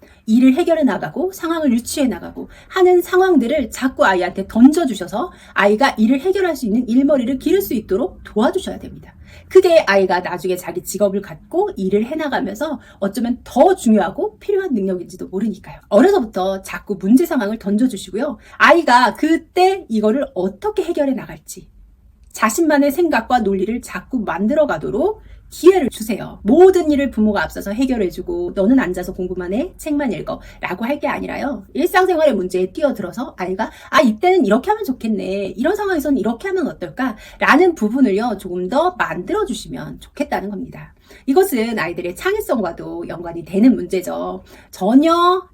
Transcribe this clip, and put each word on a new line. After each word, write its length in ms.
일을 280
해결해 300
나가고 480
상황을 400
유추해 340
나가고 420
하는 340
상황들을 680
자꾸 340
아이한테 420
던져주셔서 840
아이가 460
일을 220
해결할 340
수 120
있는 220
일머리를 500
기를 220
수 140
있도록 500
도와주셔야 540
됩니다. 360
그게 320
아이가 400
나중에 360
자기 260
직업을 380
갖고 560
일을 300
해나가면서 760
어쩌면 440
더 300
중요하고 640
필요한 360
능력인지도 540
모르니까요. 600
어려서부터 720
자꾸 360
문제 280
상황을 320
던져주시고요. 800
아이가 560
그때 760
이거를 460
어떻게 500
해결해 280
나갈지 600
자신만의 600
생각과 480
논리를 420
자꾸 380
만들어 460
가도록 540
기회를 400
주세요. 540
모든 460
일을 200
부모가 320
앞서서 300
해결해주고 840
"너는 260
앉아서 320
공부만 400
해, 240
책만 360
읽어" 280
라고 240
할 120
게 100
아니라요. 680
일상생활의 600
문제에 380
뛰어들어서 640
아이가 340
"아, 100
이때는 460
이렇게 240
하면 140
좋겠네. 720
이런 200
상황에서는 400
이렇게 320
하면 200
어떨까?" 480
라는 360
부분을요, 640
조금 300
더 260
만들어주시면 1040
좋겠다는 480
겁니다. 460
이것은 520
아이들의 380
창의성과도 920
연관이 360
되는 320
문제죠. 680
전혀 720